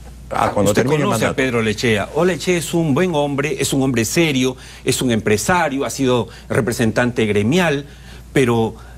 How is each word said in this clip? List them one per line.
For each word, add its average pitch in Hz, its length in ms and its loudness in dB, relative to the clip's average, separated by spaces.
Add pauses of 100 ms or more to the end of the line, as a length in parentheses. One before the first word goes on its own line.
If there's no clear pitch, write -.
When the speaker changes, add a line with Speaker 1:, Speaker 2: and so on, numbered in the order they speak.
(300)
Speaker 1:
a - 160 0
Speaker 2:
Ah, 110 60 0
Speaker 1:
cuando 101 220 0
Speaker 2:
usted 127 100 2
Speaker 1:
termine 143 180 2
el 139 60 0
Speaker 2:
conoce 113 180 0
a - 40 0
Speaker 1:
mandato". - 80 -4
Speaker 2:
Pedro 127 260 0
Lechea. 107 500 0
Olechea 175 460 0
es - 160 -8
un 165 180 2
buen 175 220 2
hombre, 143 440 0
es 139 140 0
un 135 80 2
hombre 123 240 2
serio, 131 520 2 (260)
es 127 180 0
un 131 80 0
empresario, 131 760 0
ha 113 40 -4
sido 127 380 0 (220)
representante 117 760 0
gremial, 139 640 2 (440)
pero 117 440 2 (220)